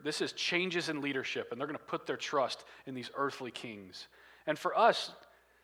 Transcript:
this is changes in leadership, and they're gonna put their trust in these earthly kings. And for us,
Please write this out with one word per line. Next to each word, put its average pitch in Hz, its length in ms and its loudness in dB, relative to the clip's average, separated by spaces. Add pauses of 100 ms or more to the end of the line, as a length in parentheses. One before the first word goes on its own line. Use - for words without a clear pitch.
this 151 160 -2
is 151 120 0
changes 175 560 0
in 156 120 -2
leadership, 135 500 -2
and 120 100 -6
they're 143 60 0
gonna 147 140 -6
put - 260 -6
their 135 100 0
trust - 480 2 (220)
in 135 80 -8
these 123 220 -6
earthly 135 340 0
kings. 101 560 -10 (400)
And 151 100 2
for - 220 2
us, 214 320 6 (540)